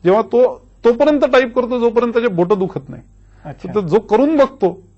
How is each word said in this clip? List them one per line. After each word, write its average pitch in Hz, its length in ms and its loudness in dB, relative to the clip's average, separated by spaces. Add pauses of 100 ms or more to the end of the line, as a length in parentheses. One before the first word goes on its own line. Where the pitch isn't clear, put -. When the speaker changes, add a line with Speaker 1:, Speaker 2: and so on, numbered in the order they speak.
Speaker 1:
जेव्हा 196 160 2
तो 233 400 0 (240)
तोपर्यंत 277 360 2
टाईप 254 340 0
करतो 247 240 -2
जोपर्यंत 233 340 0
त्याचे 233 140 0
बोटं 180 320 0
दुखत 175 300 -6
नाही. - 120 -18 (440)
Speaker 2:
अच्छा. 175 300 -14
Speaker 1:
तर 214 40 0
जो 185 200 0
करून 277 380 0
बघतो 254 440 -2 (160)